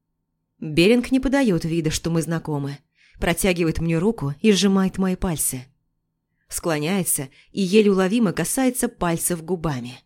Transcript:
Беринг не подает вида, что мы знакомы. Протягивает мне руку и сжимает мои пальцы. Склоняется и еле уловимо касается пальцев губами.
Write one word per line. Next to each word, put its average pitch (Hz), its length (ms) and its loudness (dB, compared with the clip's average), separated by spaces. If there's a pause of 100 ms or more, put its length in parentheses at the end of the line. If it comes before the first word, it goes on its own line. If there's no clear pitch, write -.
(600)
Беринг 180 500 4
не 262 100 2
подает 254 460 2
вида, 160 240 -2
что 165 220 -4
мы 165 100 2
знакомы. 151 560 -6 (420)
Протягивает 180 600 0
мне 165 180 0
руку 160 440 -2
и 220 100 6
сжимает 190 480 2
мои 185 160 0
пальцы. 143 500 -6 (840)
Склоняется 156 840 -4 (220)
и - 100 -6
еле 202 300 4
уловимо 190 400 2
касается 254 580 -2
пальцев 170 540 -4
губами. 151 640 -6